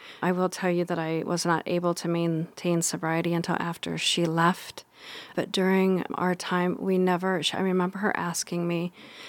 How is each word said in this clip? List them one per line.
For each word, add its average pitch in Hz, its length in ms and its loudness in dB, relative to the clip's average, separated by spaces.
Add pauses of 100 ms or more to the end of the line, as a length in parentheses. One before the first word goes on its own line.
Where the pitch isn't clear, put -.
(200)
I 180 120 4
will 185 160 2
tell 180 220 -2
you 175 160 2
that 175 120 -2
I 160 260 -2
was 175 220 -2
not 170 200 2
able 175 280 0
to - 140 -4
maintain 170 720 0
sobriety 165 500 -2
until 170 280 0
after 170 360 -6
she - 280 0
left. 165 580 2 (540)
But - 160 -2
during 190 500 4 (120)
our 180 200 0
time, 180 460 0
we 190 180 2
never, 185 440 2
sh-, - 120 0
I - 60 -2
remember 185 380 0
her 202 180 2
asking 175 500 -4
me 170 260 -2 (360)